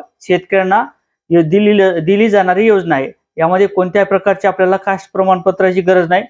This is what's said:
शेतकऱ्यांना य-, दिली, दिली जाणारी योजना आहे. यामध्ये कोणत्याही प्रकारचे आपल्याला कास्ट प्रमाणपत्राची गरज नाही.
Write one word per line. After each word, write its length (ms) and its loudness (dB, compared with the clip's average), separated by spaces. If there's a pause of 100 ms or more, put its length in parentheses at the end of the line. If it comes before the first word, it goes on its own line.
(200)
शेतकऱ्यांना 680 -2 (440)
य-, 120 4
दिली, 580 2
दिली 280 0
जाणारी 380 0
योजना 280 0
आहे. 180 -4 (260)
यामध्ये 280 2
कोणत्याही 400 -2
प्रकारचे 420 -2
आपल्याला 280 0
कास्ट 360 -6
प्रमाणपत्राची 680 0
गरज 280 2
नाही. 220 0